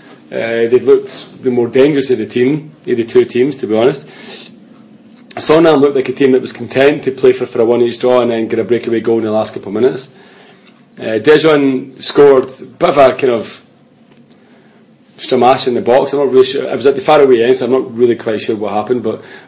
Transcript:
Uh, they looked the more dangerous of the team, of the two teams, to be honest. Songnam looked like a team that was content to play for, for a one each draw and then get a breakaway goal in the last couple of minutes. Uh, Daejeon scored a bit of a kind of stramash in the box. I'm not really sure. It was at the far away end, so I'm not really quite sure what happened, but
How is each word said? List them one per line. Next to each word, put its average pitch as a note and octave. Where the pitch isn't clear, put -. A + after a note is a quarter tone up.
Uh, A#2
they A#2+
looked C3+
the B2+
more A#2+
dangerous C3+
of A#2+
the G#2+
team, C3
of B2
the A2+
two B2
teams, C3
to G#2+
be A2
honest. C3+
Songnam D#3+
looked C#3
like C3
a B2
team C3
that B2+
was A2
content C3+
to C3
play C3
for, B2
for A#2+
a A2+
one A#2+
each A#2+
draw B2
and A#2
then A2+
get A2+
a A2
breakaway A2+
goal A2+
in A2
the G#2+
last A2
couple -
of G2
minutes. C3
Uh, A2
Daejeon C#3+
scored C#3
a -
bit -
of D3
a C3
kind C3
of G2
stramash B2
in A#2+
the A2
box. C3
I'm C#3
not C3+
really B2+
sure. -
It C#3
was A#2
at C#3
the -
far D3+
away B2+
end, B2+
so B2
I'm A#2+
not B2+
really A#2+
quite A2
sure A2
what G2+
happened, G#2+
but A2